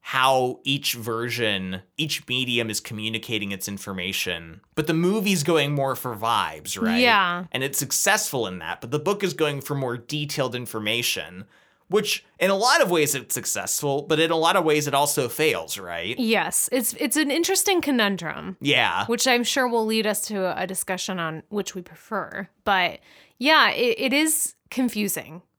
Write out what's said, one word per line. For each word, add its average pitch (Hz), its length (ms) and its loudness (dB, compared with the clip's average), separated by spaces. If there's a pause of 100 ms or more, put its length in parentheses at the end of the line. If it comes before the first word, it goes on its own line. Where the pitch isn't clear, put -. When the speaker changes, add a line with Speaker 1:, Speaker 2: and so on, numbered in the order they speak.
Speaker 1:
how 131 600 2
each 135 320 -2
version, 113 880 -2 (140)
each 147 320 -4
medium 123 420 0
is 104 100 -4
communicating 107 680 -6
its 98 160 -8
information. 90 920 -6 (160)
But 156 100 -2
the 165 80 0
movie's 185 480 2
going 147 320 2
more 135 220 0
for 123 180 -6
vibes, 107 680 0
right? 233 200 2
Speaker 2:
Yeah. 185 500 2
Speaker 1:
And 131 140 -2
it's 139 120 -4
successful 147 680 0
in 92 140 -8
that. 82 200 -8
But 117 120 -10
the 147 80 -2
book 196 240 -2
is 175 100 -2
going 143 280 -2
for 147 120 -6
more 127 220 -2
detailed 143 580 -4
information, 107 920 -4 (420)
which 208 360 0 (140)
in 185 140 4
a - 20 4
lot 247 280 4
of 220 60 4
ways 160 280 2
it's 120 180 -6
successful, 131 680 -2
but 151 180 0
in 160 100 4
a 165 60 2
lot 165 180 4
of 185 100 4
ways 151 220 4
it 135 80 -2
also 139 340 2
fails, 110 480 0
right? 90 440 -6
Speaker 2:
Yes. 208 500 2
It's, 254 300 0
it's 285 160 0
an 302 160 0
interesting 359 480 2
conundrum. 196 800 0
Speaker 1:
Yeah. 107 460 4
Speaker 2:
Which - 200 0
I'm 240 160 4
sure 254 240 0
will 233 200 0
lead 220 200 0
us 208 220 0
to 190 280 -2
a 180 120 -4
discussion 185 500 -4
on 160 300 -4
which 208 260 -4
we 185 80 -8
prefer. 190 680 -8 (160)
But 185 360 2 (380)
yeah, 269 320 6
it, 240 280 2
it 262 140 0
is 302 420 2 (160)
confusing. 202 720 -2 (160)